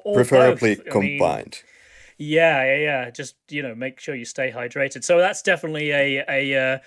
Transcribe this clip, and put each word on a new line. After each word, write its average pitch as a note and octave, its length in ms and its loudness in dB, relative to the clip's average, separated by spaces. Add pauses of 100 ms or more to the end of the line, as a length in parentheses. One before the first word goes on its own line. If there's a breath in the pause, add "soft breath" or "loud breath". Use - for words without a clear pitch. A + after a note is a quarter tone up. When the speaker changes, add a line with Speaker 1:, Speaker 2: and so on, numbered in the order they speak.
Speaker 1:
or G#3 80 -2
Speaker 2:
Preferably B2 640 4
Speaker 1:
both. - 200 -6
I A2 40 2
mean, G2+ 200 -2
Speaker 2:
combined. D2 420 -4 (560 soft breath)
Speaker 1:
yeah, D#3 460 2
yeah, C3+ 140 2
yeah. C#3+ 320 -4
Just, C3+ 260 -14 (140)
you D3 120 -8
know, B2 140 -10
make B2+ 240 -10
sure D3 160 -10
you A#2+ 80 -12
stay C3 260 -6
hydrated. B2+ 540 -6
So F3 140 4
that's F#3+ 240 2
definitely D#3 500 -2
a, C#3 380 0
a, C#3 260 -2 (200)
uh, - 120 -4